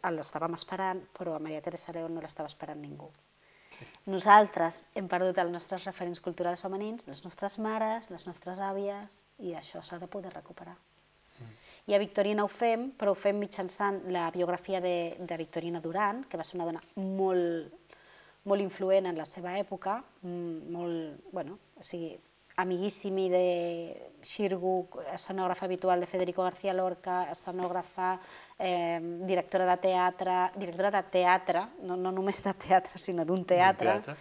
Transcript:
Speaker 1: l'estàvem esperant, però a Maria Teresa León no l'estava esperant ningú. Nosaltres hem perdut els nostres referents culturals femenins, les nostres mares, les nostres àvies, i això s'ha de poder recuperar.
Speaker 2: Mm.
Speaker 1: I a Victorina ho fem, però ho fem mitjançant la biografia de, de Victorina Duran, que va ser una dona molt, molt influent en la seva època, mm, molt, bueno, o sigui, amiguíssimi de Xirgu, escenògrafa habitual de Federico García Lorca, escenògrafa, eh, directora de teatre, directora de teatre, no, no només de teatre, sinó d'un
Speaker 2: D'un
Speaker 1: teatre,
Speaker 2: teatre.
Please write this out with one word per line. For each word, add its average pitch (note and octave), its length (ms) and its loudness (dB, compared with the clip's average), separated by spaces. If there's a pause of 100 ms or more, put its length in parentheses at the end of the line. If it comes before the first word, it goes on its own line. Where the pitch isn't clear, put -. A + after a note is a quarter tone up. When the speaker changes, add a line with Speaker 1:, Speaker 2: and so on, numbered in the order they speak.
Speaker 1:
l'estàvem E3 520 -2
esperant, F#3 460 -4 (160)
però E3+ 200 -4
a - 20 -4
Maria D#3 240 -6
Teresa E3+ 300 -6
León E3 220 -6
no E3 60 -6
l'estava D#3 280 -10
esperant D3+ 340 -12
ningú. C#3+ 280 -14 (960)
Nosaltres G3 880 6
hem F#3+ 140 -6
perdut F3+ 300 2
els F3 120 2
nostres F3 340 -6
referents F3 360 -8
culturals F3 400 -2
femenins, G#3 480 -6
les C#3+ 160 -14
nostres G3 340 -8
mares, A3 520 -4
les F3 160 -14
nostres F3+ 340 -10
àvies, G3+ 640 -6 (160)
i F3+ 160 -8
això E3 280 -12
s'ha F3 160 -12
de F3 80 -12
poder F#3 260 -10
recuperar. E3+ 440 -18 (640)
Speaker 2:
Mm. A2+ 120 -16 (340)
Speaker 1:
I G#3 80 2
a G3+ 40 10
Victorina G#3 460 2
ho G3+ 40 0
fem, A#3+ 440 0
però G3+ 180 0
ho F#3 80 2
fem G3+ 200 2
mitjançant G3 760 0
la E3+ 180 0
biografia F3+ 500 0
de, E3+ 380 0
de F3 180 -6
Victorina E3 440 -4
Duran, G3+ 440 -2
que - 120 -10
va D#3+ 80 -4
ser - 160 -6
una E3 60 -2
dona E3 160 -6 (140)
molt, F#3 760 0 (720)
molt G3+ 180 2
influent F#3+ 440 2
en E3+ 120 -2
la D#3 80 -4
seva F3+ 320 -6
època, G3+ 440 -4 (200)
mm, E3+ 480 -8
molt, E3+ 600 -6
bueno, F3 260 -8 (180)
o - 60 -20
sigui, E3 360 -8 (360)
amiguíssimi F#3+ 760 2
de F3 800 2 (120)
Xirgu, F#3 640 0 (280)
escenògrafa F#3 500 -2
habitual F3+ 360 2
de F3+ 60 -2
Federico F3+ 380 -2
García F3+ 300 -2
Lorca, F3+ 580 0
escenògrafa, F3+ 880 -2 (380)
eh, F3 420 0 (240)
directora F#3 420 2
de F3+ 120 6
teatre, F3+ 760 2
directora F#3+ 360 0
de G3 120 2
teatre, F3+ 600 4 (180)
no, F3+ 160 -4
no F#3 160 0
només F#3+ 320 0
de G3 80 0
teatre, F#3 460 2
sinó F3 260 0
d'un F3 120 2
Speaker 2:
D'un F3+ 100 0
Speaker 1:
teatre, F#3 420 6
Speaker 2:
teatre. G#3 320 0